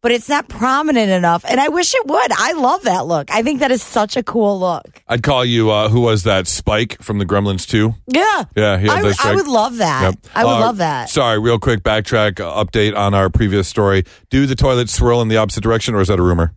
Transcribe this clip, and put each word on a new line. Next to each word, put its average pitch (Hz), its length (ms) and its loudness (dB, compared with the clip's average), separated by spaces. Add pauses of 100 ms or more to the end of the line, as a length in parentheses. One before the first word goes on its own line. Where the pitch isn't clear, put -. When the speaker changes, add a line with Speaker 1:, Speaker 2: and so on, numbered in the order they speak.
Speaker 1:
but 233 100 0
it's 233 160 -2
not 294 220 -2
prominent 262 600 0
enough. 175 360 0
And 254 140 0
I 302 80 0
wish 349 260 -2
it 480 120 0
would. 403 260 0
I 226 260 -2
love 285 240 0
that 185 220 -2
look. 160 260 -2
I 220 100 0
think 269 200 -2
that 269 100 0
is 254 100 0
such 214 360 -2
a 233 60 -4
cool 202 360 0
look. 180 480 -6
Speaker 2:
I'd 117 160 -2
call 127 220 2
you, 113 260 2
uh, 107 160 2
who 117 140 2
was 110 220 2
that? 95 240 0
Spike - 540 -2
from 104 160 -6
the 98 80 -2
Gremlins 101 400 -2
two? 113 280 0 (140)
Speaker 1:
Yeah. 339 360 0 (140)
Speaker 2:
Yeah, 104 200 2
he 95 100 0
had - 20 2
Speaker 1:
I 302 60 2
Speaker 2:
that - 80 0
Speaker 1:
would, 101 80 2
I - 20 0
Speaker 2:
strike. - 240 0
Speaker 1:
would 392 100 0
love 240 300 0
that. 156 240 0
Speaker 2:
Yep. - 140 0 (200)
Speaker 1:
I - 80 0
would - 80 2
Speaker 2:
Uh, 117 80 2
Speaker 1:
love 113 200 0
that. 147 300 -4
Speaker 2:
sorry, 117 300 0
real 117 180 2
quick 113 260 -2
backtrack, 107 580 0
uh, 87 240 -4
update 104 320 0
on 101 160 0
our 98 160 2
previous 98 400 0
story. 98 340 2 (260)
Do 139 160 2
the 131 100 -2
toilets 123 360 0
swirl 120 300 2
in 110 80 0
the 110 80 2
opposite 110 240 0
direction, 113 340 0
or 101 60 2
is 92 80 0
that 95 100 2
a 87 40 2
rumor? 85 340 2